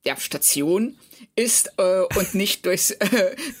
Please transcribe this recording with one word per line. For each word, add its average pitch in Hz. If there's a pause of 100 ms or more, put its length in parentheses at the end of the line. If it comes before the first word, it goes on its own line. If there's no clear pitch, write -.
ja, 139
Station 180 (400)
ist, -
äh, 185 (120)
und 185
nicht 196
durchs, 180
<laughs> -
äh, 202 (240)